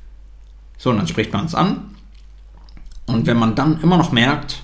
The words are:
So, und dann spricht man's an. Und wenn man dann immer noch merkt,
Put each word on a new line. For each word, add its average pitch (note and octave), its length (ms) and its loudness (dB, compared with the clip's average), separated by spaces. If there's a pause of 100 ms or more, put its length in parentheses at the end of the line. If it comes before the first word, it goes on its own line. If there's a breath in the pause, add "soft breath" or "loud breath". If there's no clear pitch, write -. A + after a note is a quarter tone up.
(760 soft breath)
So, - 140 -2
und A2 80 2
dann F2+ 100 0
spricht - 240 -2
man's - 220 -2
an. - 420 -2 (1080)
Und A#2 200 0
wenn A#2 120 2
man A2+ 160 2
dann D#3 260 2
immer E3+ 160 4
noch - 160 2
merkt, B2+ 520 0